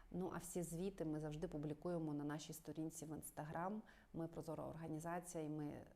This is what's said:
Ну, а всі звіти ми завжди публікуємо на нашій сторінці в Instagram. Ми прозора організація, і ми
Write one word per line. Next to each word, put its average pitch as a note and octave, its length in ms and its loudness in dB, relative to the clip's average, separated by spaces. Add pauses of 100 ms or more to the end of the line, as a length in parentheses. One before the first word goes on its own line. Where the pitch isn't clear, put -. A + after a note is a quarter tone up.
(120)
Ну, F3+ 240 2
а - 20 -2
всі E3+ 260 0
звіти E3+ 420 0
ми D3+ 140 4
завжди D#3 280 0
публікуємо D#3 680 2
на D3 100 2
нашій D3+ 300 0
сторінці D#3+ 520 -2
в D#3+ 60 -6
Instagram. D#3 600 0 (420)
Ми E3 140 0
прозора D#3 360 -2
організація, E3 800 0
і D3+ 60 2
ми D3 320 2 (140)